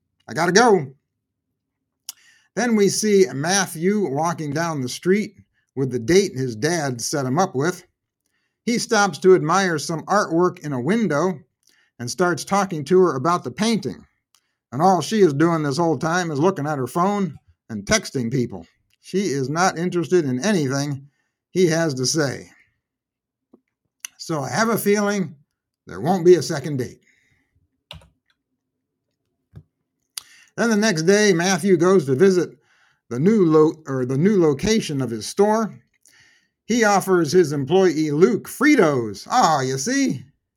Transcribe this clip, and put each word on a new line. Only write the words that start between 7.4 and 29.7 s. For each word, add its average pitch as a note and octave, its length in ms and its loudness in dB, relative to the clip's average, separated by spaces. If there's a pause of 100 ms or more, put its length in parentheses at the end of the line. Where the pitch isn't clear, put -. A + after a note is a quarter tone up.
with. D#3+ 320 -4 (800)
He A#3 140 -2
stops G3+ 400 0
to F#3 160 6
admire E3+ 440 0
some D#3 280 -8
artwork F3+ 540 0
in D3 120 -8
a B2+ 80 -4
window E3+ 580 0 (600)
and A#2+ 120 -10
starts F3 340 -2
talking F#3+ 400 -2
to F3+ 140 2
her F3+ 160 4
about D#3 300 -2
the B2 60 -8
painting. F#3 540 -4 (680)
And C3+ 100 -4
all F#3 180 4
she G#3+ 200 -2
is F3 120 6
doing D#3+ 300 0
this C#3+ 140 -2
whole E3 220 0
time E3+ 320 -4
is C#3 100 -4
looking D#3 260 0
at D3+ 120 -4
her B2+ 100 -6
phone F#3+ 500 -2 (300)
and G#2 180 -10
texting B2+ 460 -2
people. A#2 340 -6 (340)
She G3 260 -6
is C3+ 220 -4
not E3 300 0
interested F3 460 -2
in B2+ 200 -4
anything C#3+ 640 -2 (440)
he F#3 140 2
has D#3+ 280 0
to B2+ 120 -4
say. B2+ 440 -4 (1700)
So D#3+ 220 -6
I C3+ 100 -8
have G#3+ 200 -2
a G#3 80 0
feeling G3+ 580 -2 (500)
there - 140 -12
won't F3+ 260 0
be F3+ 80 10
a D#3 80 0
second D3 360 -6
date. G2+ 220 -8 (3500)